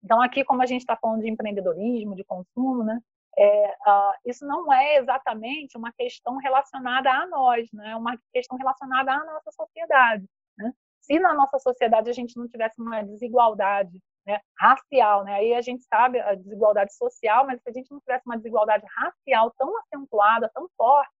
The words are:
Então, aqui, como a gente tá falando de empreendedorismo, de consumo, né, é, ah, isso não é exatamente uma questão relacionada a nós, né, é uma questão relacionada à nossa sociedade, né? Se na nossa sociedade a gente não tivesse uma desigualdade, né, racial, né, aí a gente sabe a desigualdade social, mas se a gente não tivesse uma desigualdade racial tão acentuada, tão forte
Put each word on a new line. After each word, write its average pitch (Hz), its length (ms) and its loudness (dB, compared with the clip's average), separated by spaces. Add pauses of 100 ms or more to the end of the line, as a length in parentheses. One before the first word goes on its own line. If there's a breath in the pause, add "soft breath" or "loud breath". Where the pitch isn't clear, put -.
Então, 226 180 4
aqui, 254 220 0
como 254 180 0
a 254 40 2
gente 247 200 -4
tá 226 100 -2
falando 220 260 -4
de 226 80 -4
empreendedorismo, 208 840 -4
de 190 80 -14
consumo, 240 600 -6
né, 220 160 -4 (380)
é, 208 380 4 (100)
ah, 202 300 4 (100)
isso 247 200 -10
não 302 280 -4
é 285 240 4
exatamente 254 800 -4
uma 226 160 -12
questão 247 440 -8
relacionada 262 720 0
a 285 180 0
nós, 247 440 0
né, 214 200 -14
é 226 40 -8
uma 233 220 -6 (160)
questão 254 240 -4
relacionada 262 540 -2
à 294 120 -2
nossa 311 280 -12
sociedade, 269 760 2 (320)
né? 214 160 -8 (260)
Se 302 200 0
na 359 140 2
nossa 277 260 2
sociedade 226 500 0
a 240 40 -4
gente 240 240 -10
não 240 100 -12
tivesse 226 340 -8
uma 226 220 -8
desigualdade, 202 960 0 (260)
né, 208 140 -4 (200)
racial, 214 640 4
né, 202 120 -8
aí 220 180 0
a 240 80 0
gente 247 220 -10
sabe 247 360 2
a 202 160 0
desigualdade 202 600 0
social, 240 500 2
mas 254 160 -8
se - 80 -12
a 226 40 -14
gente 254 180 -12
não 285 80 -20
tivesse - 260 -6
uma 233 120 -6
desigualdade 214 480 0 (100)
racial 240 640 0
tão 349 220 -4
acentuada, 226 720 0
tão 311 220 -12
forte 269 440 4